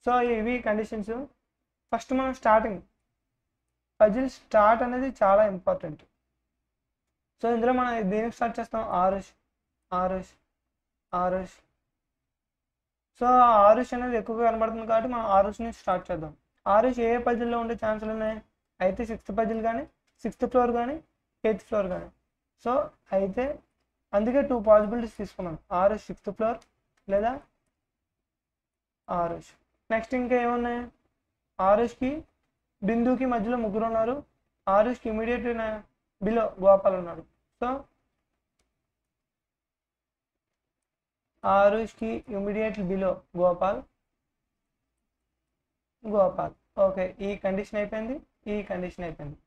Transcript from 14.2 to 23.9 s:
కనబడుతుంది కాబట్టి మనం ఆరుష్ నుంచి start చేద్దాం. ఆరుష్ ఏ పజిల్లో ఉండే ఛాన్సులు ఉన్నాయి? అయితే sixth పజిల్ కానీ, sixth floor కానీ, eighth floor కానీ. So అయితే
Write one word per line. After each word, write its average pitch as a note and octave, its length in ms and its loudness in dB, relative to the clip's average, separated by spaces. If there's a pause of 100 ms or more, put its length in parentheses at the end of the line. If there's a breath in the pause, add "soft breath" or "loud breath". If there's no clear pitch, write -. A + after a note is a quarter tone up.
కనబడుతుంది A3 440 -2
కాబట్టి A3+ 240 0
మనం A3+ 100 -4 (100)
ఆరుష్ G3+ 280 4
నుంచి A#3 200 -10
start F#3 260 -2
చేద్దాం. D#3+ 220 -8 (440)
ఆరుష్ A#3+ 240 4 (100)
ఏ - 20 2 (160)
పజిల్లో A#3+ 360 -2
ఉండే A#3 200 -4
ఛాన్సులు G#3+ 320 -4
ఉన్నాయి? A3 220 -6 (480)
అయితే F#3+ 160 0 (100)
sixth G#3+ 280 -12
పజిల్ A3 280 -2
కానీ, A#3+ 160 -4 (400)
sixth A#3 300 -4
floor B3 260 2
కానీ, B3 160 -4 (540)
eighth G#3 200 -2
floor G3+ 240 -2
కానీ. E3+ 160 -10 (540)
So A#3 100 -2 (440)
అయితే G3 280 -2 (720)